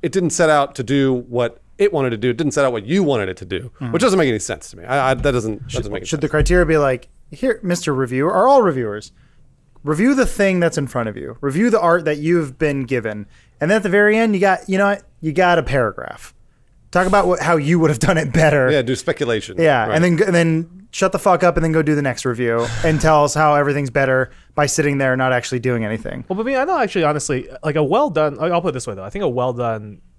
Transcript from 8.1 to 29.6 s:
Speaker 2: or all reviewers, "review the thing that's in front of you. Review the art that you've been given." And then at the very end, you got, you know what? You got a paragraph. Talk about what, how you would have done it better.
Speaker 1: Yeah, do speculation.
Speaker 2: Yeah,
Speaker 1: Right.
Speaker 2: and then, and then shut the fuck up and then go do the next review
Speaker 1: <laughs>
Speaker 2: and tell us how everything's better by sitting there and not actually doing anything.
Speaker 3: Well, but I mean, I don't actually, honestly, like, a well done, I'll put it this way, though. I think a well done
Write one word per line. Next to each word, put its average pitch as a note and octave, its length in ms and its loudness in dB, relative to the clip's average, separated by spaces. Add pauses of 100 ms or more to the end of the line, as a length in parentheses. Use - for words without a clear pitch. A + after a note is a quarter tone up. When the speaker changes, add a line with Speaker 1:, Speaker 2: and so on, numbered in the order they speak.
Speaker 2:
or G#3 160 2
all C#4 160 6
reviewers, A#2+ 480 -4 (720)
"review F#3 320 2
the B3+ 100 4
thing F#3+ 340 0
that's E3+ 180 0
in C#3+ 100 -4
front A#2+ 220 -4
of G2+ 80 -10
you. C#2+ 240 -12
Review D#3 280 0
the G#3+ 100 4
art E3+ 260 2
that D3+ 120 -2
you've D3+ 400 -2
been C#3+ 280 -2
given." A2 420 -4 (320)
And D3+ 100 -2
then G#3 80 4
at G#3 60 -2
the G3+ 60 -2
very G#3 280 4
end, A3+ 160 2
you F#3+ 80 0
got, F#3+ 260 0
you F#3+ 120 -2
know G3+ 80 2
what? G3+ 160 -2 (180)
You D#3 120 -4
got F3+ 260 4
a D3 40 -2
paragraph. - 680 -4 (580)
Talk F3+ 160 2
about F#3+ 200 2
what, F3+ 140 0
how E3 160 2
you D#3 220 2
would D#3+ 100 4
have C#3 100 -2
done E3 180 2
it D3 160 -2
better. D3 380 4
Speaker 1:
Yeah, D3 100 2
do B2 140 -2
speculation. A#2 640 -4
Speaker 2:
Yeah, C#3 280 4
Speaker 1:
Right. - 80 -2
Speaker 2:
and E3 80 2
then, F3 240 2
and F3+ 80 0
then E3 560 -2
shut F#3+ 220 -2
the F#3+ 60 -2
fuck F3+ 220 2
up F3 140 4
and - 80 0
then E3 80 0
go D#3+ 100 2
do D3+ 140 2
the D3 60 -2
next C3 240 -4
review A#2 500 0
Speaker 1:
<laughs> A2+ 80 -6
Speaker 2:
and D#3 160 2
tell D3+ 240 4
us C#3+ 100 0
how D3+ 220 2
everything's C#3+ 340 0
better C3 400 0 (260)
by D3 100 2
sitting C#3+ 320 0
there C3+ 160 2
and B2+ 60 -2
not C3 120 2
actually B2 280 -2
doing A#2 260 -2
anything. - 420 -8
Speaker 3:
Well, F#3 80 -6
but G3+ 60 -6
I A3 40 -4
mean, C4+ 120 -2
I C4 80 0
don't E4+ 160 -2
actually, F#3+ 240 -2
honestly, D3 420 -2 (160)
like, D3+ 140 -2
a D3+ 60 2
well G3 260 0
done, D3+ 320 -2
I'll F3 200 0
put F3+ 80 -2
it D3+ 40 -4
this B2+ 140 -8
way, G#2+ 80 -8
though. F#2+ 100 -12
I G2+ 40 -10
think G3+ 140 -8
a E3 60 0
well B2 240 -2
done A2+ 480 -6 (180)